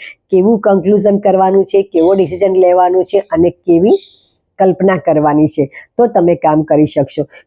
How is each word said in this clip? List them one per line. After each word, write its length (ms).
કેવું 300
કન્ક્લુઝન 580
કરવાનું 460
છે, 180
કેવો 320
ડિસિઝન 420
લેવાનું 480
છે 140
અને 320
કેવી 480
કલ્પના 380
કરવાની 500
છે, 240
તો 80
તમે 280
કામ 280
કરી 240
શકશો. 400